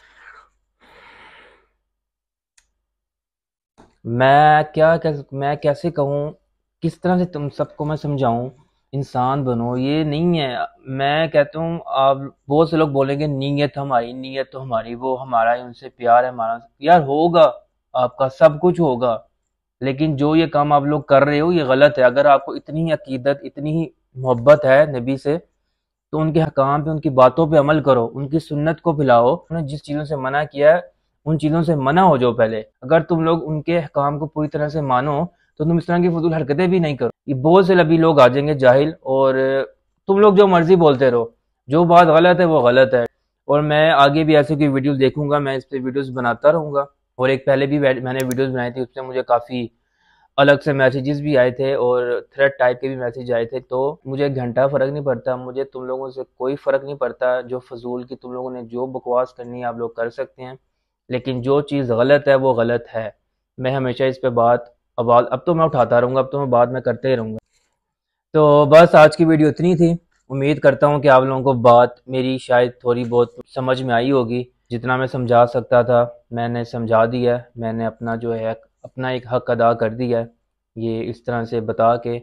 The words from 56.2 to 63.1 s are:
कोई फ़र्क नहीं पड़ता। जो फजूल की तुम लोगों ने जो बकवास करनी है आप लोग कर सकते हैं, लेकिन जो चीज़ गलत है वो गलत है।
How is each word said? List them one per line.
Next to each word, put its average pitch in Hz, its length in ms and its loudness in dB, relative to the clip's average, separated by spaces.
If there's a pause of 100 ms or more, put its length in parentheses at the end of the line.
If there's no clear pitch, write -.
कोई 135 180 -4
फ़र्क 135 280 -2
नहीं 139 120 -12
पड़ता। 127 460 -4
जो 123 180 -10
फजूल 123 440 -12
की 127 120 -16
तुम 127 160 -18
लोगों 127 180 -10
ने 123 140 -12
जो 120 240 -8
बकवास 127 480 -4
करनी 120 240 -14
है 123 60 -8
आप 117 120 -8
लोग 117 180 -10
कर 117 140 -6
सकते 131 320 -14
हैं, 127 160 -18 (520)
लेकिन 127 320 -6
जो 139 200 0
चीज़ 139 300 -4
गलत 131 340 2
है 139 100 4
वो 131 180 2
गलत 117 340 -2
है। 113 240 -10 (460)